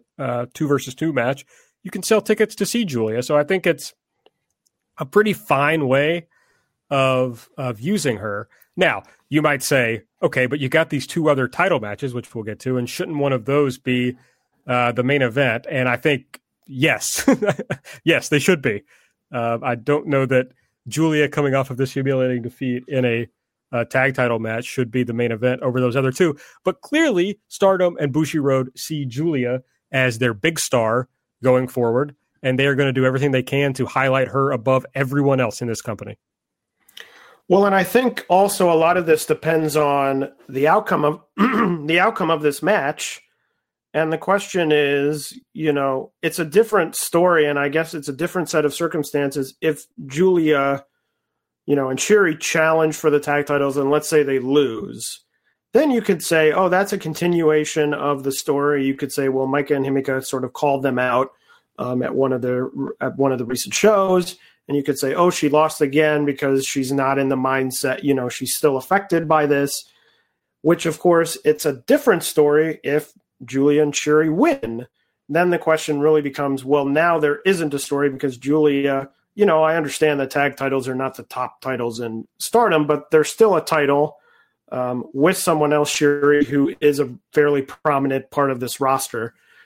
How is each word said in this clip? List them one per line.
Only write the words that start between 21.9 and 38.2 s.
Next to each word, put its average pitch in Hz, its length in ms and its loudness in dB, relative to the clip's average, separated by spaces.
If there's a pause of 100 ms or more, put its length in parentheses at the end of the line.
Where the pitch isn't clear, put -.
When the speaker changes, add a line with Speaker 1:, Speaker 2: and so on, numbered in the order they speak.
Speaker 1:
humiliating 131 500 -2
defeat 123 440 -6
in 127 180 0
a, 117 220 0 (440)
a 117 140 -2
tag 131 300 0
title 120 240 0
match 113 260 -6
should 120 260 -4
be 127 120 0
the 117 100 -4
main 120 180 0
event 123 320 -2
over 127 160 -2
those 123 160 0
other 131 160 0
two. 160 260 0 (260)
But 185 180 -4
clearly, 208 680 0
Stardom 185 520 0
and 143 140 -2
Bushiroad 135 640 0
see 147 280 -8
Julia 127 580 -2 (280)
as 127 280 0
their 120 140 0
big 156 260 -2
star 117 500 0 (340)
going 127 240 4
forward, 123 480 0 (260)
and 131 160 0
they 139 100 2
are 139 80 2
gonna 135 180 2
do 131 120 2
everything 131 260 2
they 131 120 2
can 139 300 0
to 131 120 -2
highlight 131 440 0
her 139 220 0
above 131 420 0
everyone 139 460 0
else 117 220 -2
in 127 60 -6
this 113 140 -6
company. 104 360 -10 (1300)
Speaker 2:
Well, 196 160 6
and 196 100 2
I 190 80 4
think 247 460 0